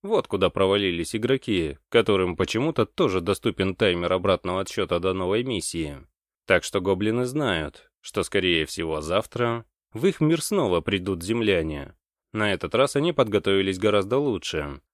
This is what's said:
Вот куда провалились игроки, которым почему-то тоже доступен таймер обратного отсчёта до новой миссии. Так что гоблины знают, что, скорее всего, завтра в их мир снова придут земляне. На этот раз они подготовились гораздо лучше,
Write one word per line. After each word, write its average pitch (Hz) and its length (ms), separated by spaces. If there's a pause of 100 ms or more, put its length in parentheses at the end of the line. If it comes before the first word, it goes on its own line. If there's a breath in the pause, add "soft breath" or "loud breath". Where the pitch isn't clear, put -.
Вот 202 240
куда 92 220
провалились 95 680
игроки, 107 600 (120)
которым 95 460
почему-то 117 500
тоже 95 360
доступен 95 540
таймер 87 360
обратного 92 500
отсчёта 92 380
до 92 140
новой 95 300
миссии. 82 540 (500)
Так 90 160
что - 180
гоблины 104 440
знают, 120 640 (100)
что, - 220
скорее 90 420
всего, 78 340
завтра 113 680 (280)
в 117 140
их 185 120
мир 156 220
снова 110 400
придут 95 420
земляне. 87 720 (380)
На 107 200
этот 85 220
раз 135 200
они 156 180
подготовились 98 640
гораздо 104 400
лучше, 82 640 (120)